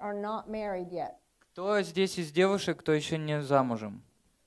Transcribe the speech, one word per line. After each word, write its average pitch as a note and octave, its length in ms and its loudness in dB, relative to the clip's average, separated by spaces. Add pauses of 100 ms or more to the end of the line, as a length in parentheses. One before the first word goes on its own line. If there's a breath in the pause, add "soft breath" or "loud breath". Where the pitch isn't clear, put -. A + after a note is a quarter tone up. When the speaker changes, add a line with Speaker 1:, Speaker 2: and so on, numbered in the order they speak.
Speaker 1:
are G#3 180 -6
not G#3 300 -6
married G3+ 420 -4
yet? D#3+ 200 -6 (400)
Speaker 2:
Кто G3+ 300 2
здесь F3+ 360 0
из D#3+ 140 -4
девушек, F#3 480 2
кто - 140 2
ещё D3+ 240 0
не D3+ 260 -2
замужем? A#2+ 580 2 (460)